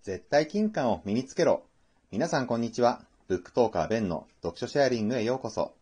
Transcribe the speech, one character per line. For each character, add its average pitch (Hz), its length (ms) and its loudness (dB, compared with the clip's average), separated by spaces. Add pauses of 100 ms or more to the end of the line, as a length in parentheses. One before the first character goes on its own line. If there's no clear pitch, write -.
(100)
絶 92 180 -8
対 151 200 2
金 208 220 0
貨 147 180 -2
を 104 160 0
身 101 100 -2
に 127 100 0
つ - 100 -18
け 170 100 2
ろ。 117 180 4 (480)
皆 117 160 -2
さ 156 140 0
ん 123 80 -4
こ 120 80 0
ん 117 40 -2
に 117 120 -4
ち 123 100 0
は。 120 220 2 (240)
ブ 92 80 0
ッ 87 80 -4
ク - 80 -20
ト 117 160 4
ー - 20 -2
カ 85 120 0
ー 80 60 -2
ベ 110 120 0
ン 104 80 -2
の 78 180 -4 (160)
読 85 160 -6
書 123 80 -6
シ - 140 -4
ェ 139 40 6
ア 135 40 4
リ 120 120 0
ン 107 60 -2
グ 117 80 0
へ 120 80 -2
よ 120 140 0
う - 20 -6
こ 120 120 -8
そ。 - 320 -4